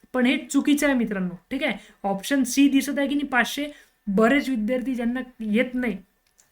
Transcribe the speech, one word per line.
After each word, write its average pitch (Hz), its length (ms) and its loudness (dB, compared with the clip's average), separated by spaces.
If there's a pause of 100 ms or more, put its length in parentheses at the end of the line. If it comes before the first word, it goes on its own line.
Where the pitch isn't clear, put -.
(140)
पण 247 120 2
हे 294 160 4
चुकीचं 285 440 2
आहे 277 100 2
मित्रांनो. 190 380 -2 (160)
ठीक 262 120 -6
आहे, 233 140 -2 (280)
ऑप्शन 202 400 0
सी 277 240 4
दिसत 277 300 0
आहे 277 100 0
की 285 60 -2
नाही, 285 140 -2
पाचशे, 254 380 -2 (400)
बरेच 226 420 2
विद्यार्थी 254 460 -2
ज्यांना 240 260 -2 (220)
येत 240 320 0
नाही 240 220 -2 (560)